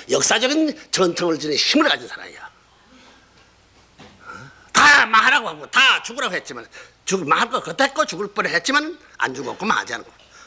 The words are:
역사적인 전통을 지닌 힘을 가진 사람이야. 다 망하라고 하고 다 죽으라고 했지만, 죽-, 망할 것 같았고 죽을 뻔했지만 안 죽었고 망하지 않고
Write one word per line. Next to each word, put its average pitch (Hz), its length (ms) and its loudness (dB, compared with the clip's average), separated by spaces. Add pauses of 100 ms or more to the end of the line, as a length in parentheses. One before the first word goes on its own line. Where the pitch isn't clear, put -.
역사적인 254 720 2 (120)
전통을 175 460 0
지닌 143 200 -4
힘을 294 320 2
가진 123 180 -2
사람이야. - 440 -16 (2250)
다 285 340 6
망하라고 226 440 2
하고 151 200 -14
다 247 320 4
죽으라고 240 320 -6
했지만, 127 320 -10 (380)
죽-, 185 240 -4
망할 185 220 2
것 226 120 -4
같았고 269 440 -2
죽을 190 220 -8
뻔했지만 240 680 -2 (200)
안 123 160 -4
죽었고 123 320 -8
망하지 - 300 -2
않고 104 140 -12 (380)